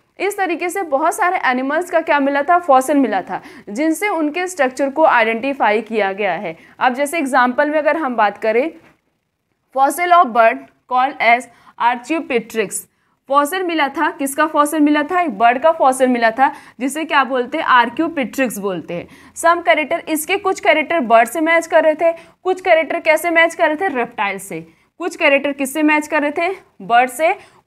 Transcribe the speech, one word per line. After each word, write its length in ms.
इस 180
तरीके 320
से 120
बहुत 340
सारे 300
एनिमल्स 440
का 120
क्या 180
मिला 220
था? 180
फॉसिल 380
मिला 240
था, 200
जिनसे 400
उनके 380
स्ट्रक्चर 420
को 160
आइडेंटिफाई 760
किया 320
गया 200
है। 240
अब 140
जैसे 240
एग्जांपल 520
में 80
अगर 200
हम 180
बात 220
करें, 340
fossil 340
of 140
bird 320
called 280
as 220
Archaeopteryx, 880
फॉसिल 360
मिला 240
था। 240
किसका 340
फॉसिल 340
मिला 240
था? 180
एक 160
बर्ड 220
का 120
फॉसिल 380
मिला 220
था, 240
जिसे 260
क्या 180
बोलते 340
हैं? 100
Archaeopteryx 880
बोलते 360
हैं। 140
Some 280
character, 460
इसके 280
कुछ 220
कैरेक्टर 400
बर्ड 300
से 120
मैच 260
कर 160
रहे 120
थे, 160
कुछ 180
कैरेक्टर 380
कैसे 300
मैच 260
कर 120
रहे 80
थे? 120
रेप्टाइल 520
से। 440
कुछ 180
कैरेक्टर 360
किससे 320
मैच 240
कर 140
रहे 100
थे? 240
बर्ड 280
से। 260